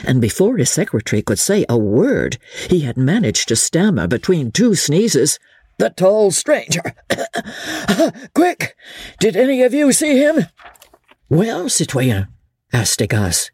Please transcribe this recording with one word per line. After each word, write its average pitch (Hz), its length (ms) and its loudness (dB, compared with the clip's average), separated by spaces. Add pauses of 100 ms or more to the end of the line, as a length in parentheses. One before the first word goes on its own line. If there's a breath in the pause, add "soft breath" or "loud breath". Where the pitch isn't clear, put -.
and 127 140 2
before 190 360 0
his 151 140 0
secretary - 520 -2
could 104 160 -2
say 196 300 0
a 117 80 0
word, 113 600 0 (300 loud breath)
he 180 120 2
had 131 160 -4
managed 135 520 0
to 117 80 0
stammer 160 500 0
between 120 440 -2
two 214 240 2
sneezes, 151 640 0 (400 soft breath)
The - 120 0
tall 202 400 2
stranger! 170 680 -2
<coughs> - 1400 -4
Quick! - 420 0 (420 loud breath)
Did 190 180 2
any 254 260 4
of 247 120 4
you 285 180 4
see 302 240 2
him? 294 300 4 (840)
Well, 233 400 0
citoyen? 127 600 -2 (440)
asked 117 260 0
Degas 104 560 -2